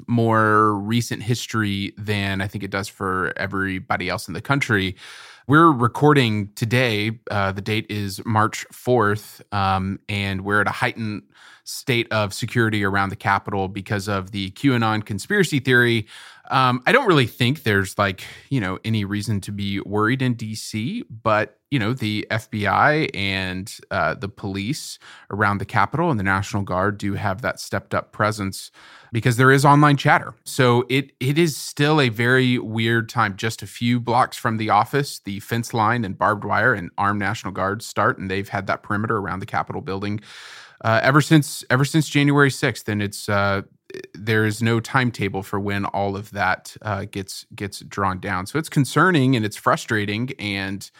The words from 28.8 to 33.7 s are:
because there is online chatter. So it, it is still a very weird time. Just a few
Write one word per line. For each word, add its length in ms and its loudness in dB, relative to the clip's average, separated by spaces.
because 240 2
there 140 8
is 140 6
online 320 8
chatter. 380 2
So 440 4
it, 300 -2
it 180 -2
is 200 2
still 440 0
a 100 4
very 500 2
weird 480 -2
time. 280 0
Just 240 -6
a 60 -12
few 320 0